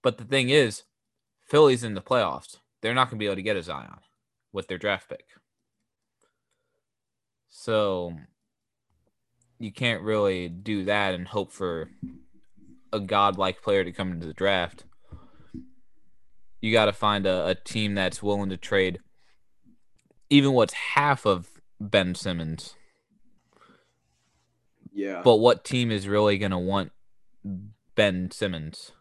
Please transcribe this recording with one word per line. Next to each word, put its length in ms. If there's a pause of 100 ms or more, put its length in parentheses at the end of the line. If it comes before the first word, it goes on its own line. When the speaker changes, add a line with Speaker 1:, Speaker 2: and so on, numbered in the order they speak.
Speaker 1:
But 160
the 60
thing 260
is, 340 (640)
Philly's 340
in 120
the 60
playoffs. 580 (220)
They're 140
not 160
gonna 80
be 80
able 80
to 80
get 140
a 80
Zion 340 (540)
with 160
their 100
draft 320
pick. 160 (2250)
So 640 (1400)
you 120
can't 320
really 460
do 360
that 300
and 140
hope 240
for 380 (1000)
a 100
godlike 600
player 240
to 80
come 200
into 140
the 60
draft. 520 (1800)
You 100
gotta 200
find 340
a, 220
a 60
team 400
that's 280
willing 260
to 80
trade 440 (1300)
even 220
what's 200
half 540
of 240 (280)
Ben 360
Simmons. 640 (2250)
Speaker 2:
Yeah. 300
Speaker 1:
But 140
what 280
team 260
is 180
really 300
gonna 200
want 340 (1000)
Ben 360
Simmons 720